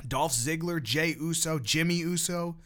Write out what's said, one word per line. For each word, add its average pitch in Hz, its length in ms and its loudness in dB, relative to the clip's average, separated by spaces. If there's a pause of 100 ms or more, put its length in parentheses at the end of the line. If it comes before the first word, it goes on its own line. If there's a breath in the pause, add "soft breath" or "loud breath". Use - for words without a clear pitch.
Dolph 135 260 0
Ziggler, 160 460 0
Jey 151 400 0
Uso, 160 380 0
Jimmy 160 380 2
Uso, 170 720 -2